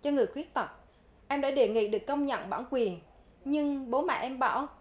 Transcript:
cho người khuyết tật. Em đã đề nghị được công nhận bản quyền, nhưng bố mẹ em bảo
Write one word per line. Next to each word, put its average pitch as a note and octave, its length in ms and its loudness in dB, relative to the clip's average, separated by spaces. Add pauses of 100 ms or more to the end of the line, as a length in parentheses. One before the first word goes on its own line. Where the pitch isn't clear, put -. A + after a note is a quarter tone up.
cho D4 80 0
người C4+ 160 4
khuyết - 280 -8
tật. A#3 140 -2 (600)
Em C#4+ 120 0
đã C4+ 100 0
đề C4+ 180 6
nghị G#3+ 200 2
được G#3+ 180 -2
công C#4+ 200 0
nhận F#3+ 240 -4
bản B3 200 -4
quyền, G#3 300 0 (440)
nhưng C#4 460 -2
bố C4 120 2
mẹ E4 200 0
em C4 160 -6
bảo B3+ 280 0 (140)